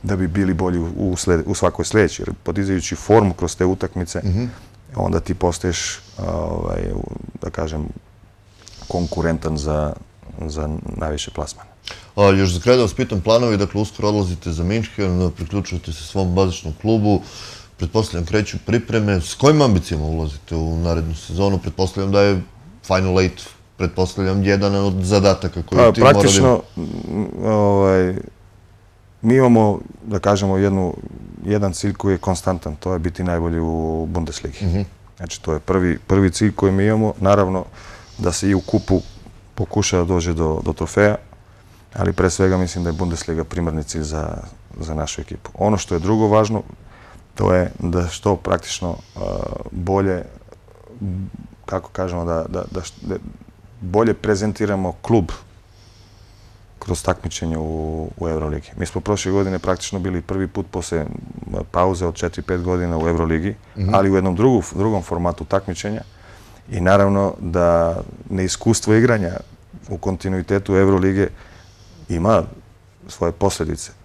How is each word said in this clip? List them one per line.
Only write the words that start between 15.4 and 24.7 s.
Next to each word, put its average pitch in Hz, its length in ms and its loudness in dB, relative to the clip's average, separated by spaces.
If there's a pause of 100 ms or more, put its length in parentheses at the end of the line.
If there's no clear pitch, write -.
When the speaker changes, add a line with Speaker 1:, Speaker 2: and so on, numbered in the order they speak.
Speaker 2:
se 78 120 -10
svom 92 300 0
bazičnom 90 460 0
klubu, 104 400 2 (560)
pretpostavljam 87 500 -2
kreću 107 320 -2
pripreme. 107 640 0
S - 140 -10
kojim 147 280 6
ambicijama 87 440 2
ulazite 80 500 -4
u 80 200 -2
narednu 82 400 -2
sezonu? 95 420 -2
Pretpostavljam 98 540 -2
da 101 100 6
je 98 200 4 (420)
Final 92 360 2
Eight, 92 220 0 (360)
pretpostavljam, 95 640 0
jedan 98 340 2